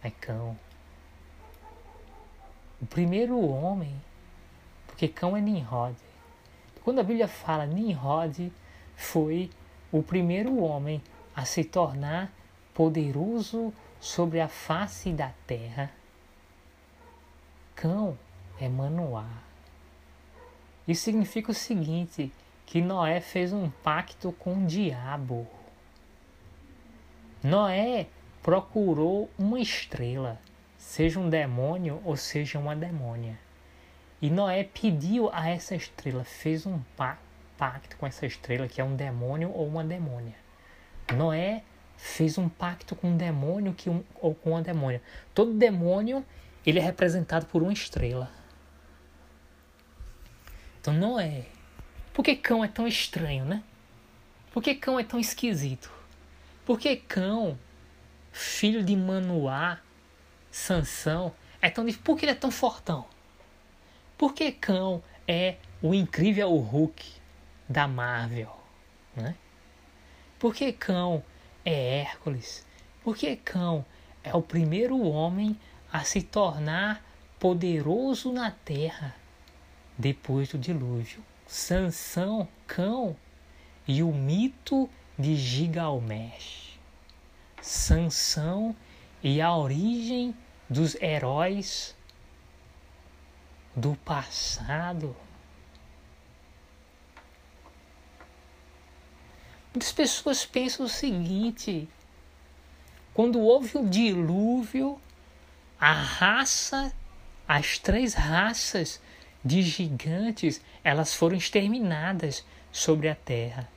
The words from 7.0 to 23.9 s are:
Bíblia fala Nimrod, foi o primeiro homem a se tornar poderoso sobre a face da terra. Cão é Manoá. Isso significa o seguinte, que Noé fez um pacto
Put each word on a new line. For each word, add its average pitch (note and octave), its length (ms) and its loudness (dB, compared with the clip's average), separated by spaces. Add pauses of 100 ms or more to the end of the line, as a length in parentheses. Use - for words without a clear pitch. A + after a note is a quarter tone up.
Bíblia A3+ 240 2
fala D#3 380 -2
Nimrod, E3 840 0 (460)
foi E3 540 0 (420)
o D3+ 100 4
primeiro F#3 600 2
homem D3 380 -2 (340)
a C3+ 80 -4
se D#3+ 200 0
tornar D#3 680 0 (420)
poderoso E3+ 1000 0 (260)
sobre E3 400 0
a D#3 80 2
face F3+ 640 -4
da D3 220 -4 (120)
terra. A#2+ 460 -6 (1800)
Cão F3+ 420 -2 (440)
é C3 80 -4
Manoá. C3+ 580 -4 (1600)
Isso E3+ 160 0
significa A3 480 0
o - 20 0
seguinte, E3 800 -2 (340)
que E3+ 160 0
Noé F3 380 2
fez F3+ 320 -2
um G3 180 -2
pacto E3 640 -4